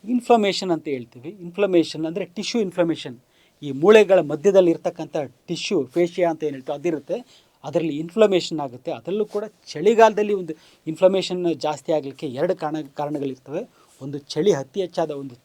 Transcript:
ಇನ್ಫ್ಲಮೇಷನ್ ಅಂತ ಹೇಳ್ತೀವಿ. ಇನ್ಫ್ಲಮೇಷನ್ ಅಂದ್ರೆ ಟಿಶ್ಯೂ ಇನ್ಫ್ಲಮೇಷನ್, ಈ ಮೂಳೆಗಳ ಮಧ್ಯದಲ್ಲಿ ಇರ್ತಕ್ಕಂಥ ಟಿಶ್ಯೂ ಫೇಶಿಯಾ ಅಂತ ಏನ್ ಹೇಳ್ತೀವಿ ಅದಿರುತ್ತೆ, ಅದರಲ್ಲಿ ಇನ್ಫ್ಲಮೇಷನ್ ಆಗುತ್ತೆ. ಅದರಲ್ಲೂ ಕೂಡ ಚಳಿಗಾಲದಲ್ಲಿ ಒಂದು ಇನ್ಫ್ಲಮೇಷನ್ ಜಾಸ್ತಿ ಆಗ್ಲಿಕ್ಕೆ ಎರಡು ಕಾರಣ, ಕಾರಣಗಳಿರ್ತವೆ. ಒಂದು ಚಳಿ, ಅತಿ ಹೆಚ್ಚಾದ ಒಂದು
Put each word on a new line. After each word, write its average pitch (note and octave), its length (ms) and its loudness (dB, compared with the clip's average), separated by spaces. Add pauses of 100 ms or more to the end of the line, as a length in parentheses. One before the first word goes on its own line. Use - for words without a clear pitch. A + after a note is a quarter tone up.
(120)
ಇನ್ಫ್ಲಮೇಷನ್ G#3 600 2
ಅಂತ D#3 200 -6
ಹೇಳ್ತೀವಿ. B2 360 -12 (140)
ಇನ್ಫ್ಲಮೇಷನ್ F3 640 0
ಅಂದ್ರೆ F#3 140 -6 (120)
ಟಿಶ್ಯೂ A3 300 -4
ಇನ್ಫ್ಲಮೇಷನ್, E3 500 -4 (500)
ಈ C#3 40 -8 (120)
ಮೂಳೆಗಳ F#3+ 380 8 (120)
ಮಧ್ಯದಲ್ಲಿ F3 420 4
ಇರ್ತಕ್ಕಂಥ D#3+ 420 -6 (320)
ಟಿಶ್ಯೂ F3 300 -4 (160)
ಫೇಶಿಯಾ F3 380 0
ಅಂತ D#3 160 -6
ಏನ್ C#3 80 -6
ಹೇಳ್ತೀವಿ C#3+ 220 -8
ಅದಿರುತ್ತೆ, D#3+ 400 -4 (500)
ಅದರಲ್ಲಿ D#3+ 260 -2 (100)
ಇನ್ಫ್ಲಮೇಷನ್ F3 600 2
ಆಗುತ್ತೆ. B2+ 320 -10
ಅದರಲ್ಲೂ G3+ 260 -4 (100)
ಕೂಡ G#3 100 -4 (280)
ಚಳಿಗಾಲದಲ್ಲಿ G#3 680 4
ಒಂದು D#3+ 120 -10 (380)
ಇನ್ಫ್ಲಮೇಷನ್ F#3 500 2 (260)
ಜಾಸ್ತಿ D3+ 300 -6
ಆಗ್ಲಿಕ್ಕೆ C#3 300 -6 (120)
ಎರಡು F3 240 0
ಕಾರಣ, D#3 140 -4 (240)
ಕಾರಣಗಳಿರ್ತವೆ. C#3+ 640 -6 (400)
ಒಂದು C#3+ 160 -10 (140)
ಚಳಿ, E3 200 2 (100)
ಅತಿ D#3+ 220 -8
ಹೆಚ್ಚಾದ E3 260 -4 (120)
ಒಂದು C3 120 -12 (100)